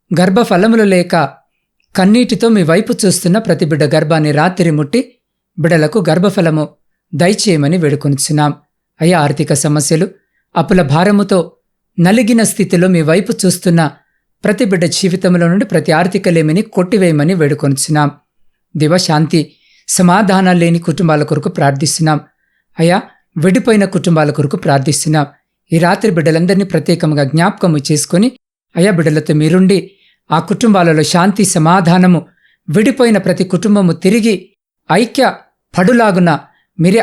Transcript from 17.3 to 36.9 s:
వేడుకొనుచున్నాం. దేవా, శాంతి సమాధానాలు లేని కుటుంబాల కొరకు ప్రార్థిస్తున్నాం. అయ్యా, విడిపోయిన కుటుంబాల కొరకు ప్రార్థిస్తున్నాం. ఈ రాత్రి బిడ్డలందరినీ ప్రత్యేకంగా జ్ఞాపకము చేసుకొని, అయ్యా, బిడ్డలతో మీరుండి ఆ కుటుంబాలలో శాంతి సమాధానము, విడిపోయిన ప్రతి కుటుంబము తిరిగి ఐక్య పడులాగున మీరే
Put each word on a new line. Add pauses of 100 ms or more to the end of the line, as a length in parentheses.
వేడుకొనుచున్నాం. (640)
దేవా,
శాంతి (480)
సమాధానాలు
లేని
కుటుంబాల
కొరకు
ప్రార్థిస్తున్నాం. (600)
అయ్యా, (380)
విడిపోయిన
కుటుంబాల
కొరకు
ప్రార్థిస్తున్నాం. (440)
ఈ
రాత్రి
బిడ్డలందరినీ
ప్రత్యేకంగా
జ్ఞాపకము
చేసుకొని, (460)
అయ్యా,
బిడ్డలతో
మీరుండి (520)
ఆ
కుటుంబాలలో
శాంతి
సమాధానము, (500)
విడిపోయిన
ప్రతి
కుటుంబము
తిరిగి (540)
ఐక్య (520)
పడులాగున (480)
మీరే